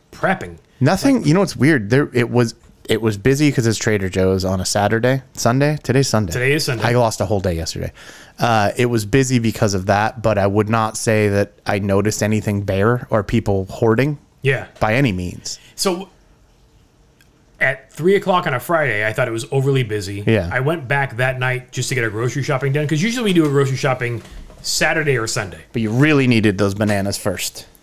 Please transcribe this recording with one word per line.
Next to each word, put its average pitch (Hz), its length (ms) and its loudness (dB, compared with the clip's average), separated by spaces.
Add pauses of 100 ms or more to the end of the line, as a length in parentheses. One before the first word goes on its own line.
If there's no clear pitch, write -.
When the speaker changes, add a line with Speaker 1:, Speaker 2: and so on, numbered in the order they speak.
(120)
Speaker 1:
prepping. 98 460 -4 (220)
Speaker 2:
Nothing, 190 440 2
you 147 100 4
know 196 60 4
what's 175 160 -2
weird? 120 340 2
There, 135 220 4
it 120 180 0
was, 117 240 2 (340)
it 110 140 2
was 110 160 0
busy 139 340 2
'cause 117 140 0
it's 110 120 0
Trader 101 300 0
Joe's 95 360 2
on 95 160 0
a 92 40 -4
Saturday, 113 580 0 (120)
Sunday. 139 480 0
Today's 131 260 2
Sunday. 104 240 0
Speaker 1:
Today 127 200 0
is 160 120 0
Sunday. 120 200 -4
Speaker 2:
I 120 80 2
lost 120 280 2
a 98 60 -2
whole 101 140 0
day 92 140 -2
yesterday. 82 380 -6 (460)
Uh, 110 380 2
it 123 100 2
was 117 180 0
busy 127 340 0
because 110 360 0
of 95 120 -2
that, 104 360 0
but 107 160 2
I 98 80 2
would 101 220 2
not 110 280 0
say 107 320 2
that 101 240 0 (140)
I 104 140 -2
noticed 101 420 0
anything 107 400 -2
bare 101 480 0
or 110 120 0
people 101 480 -2
hoarding 123 480 0 (240)
Speaker 1:
Yeah. 127 240 -2 (140)
Speaker 2:
by 110 140 0
any 131 180 2
means. - 460 -8 (160)
Speaker 1:
So 190 340 -4 (1500)
at - 320 -4
three 185 220 2
o'clock 180 320 0
on 143 80 -2
a 120 60 -2
Friday, 113 460 0
I 107 60 -2
thought 127 140 0
it 117 60 -6
was 113 180 -6
overly 135 320 0
busy. 101 440 -6
Speaker 2:
Yeah. 104 260 2
Speaker 1:
I 127 80 -2
went 147 260 -2
back 135 300 -2
that 127 240 -2
night 127 320 -4
just - 160 -6
to 135 60 -4
get 123 100 0
our 110 60 -2
grocery 123 320 -4
shopping 139 300 -2
done, 151 140 0
'cause 151 160 0
usually 233 220 -2
we 202 80 2
do 165 120 4
a 151 40 2
grocery 135 280 2
shopping 123 460 -2 (400)
Saturday 156 560 0
or 110 80 -2
Sunday. 104 320 -6 (140)
Speaker 2:
But 117 100 -2
you 107 80 0
really 139 360 4
needed 107 320 4
those 101 160 2
bananas 101 440 0
first. - 480 -6 (160)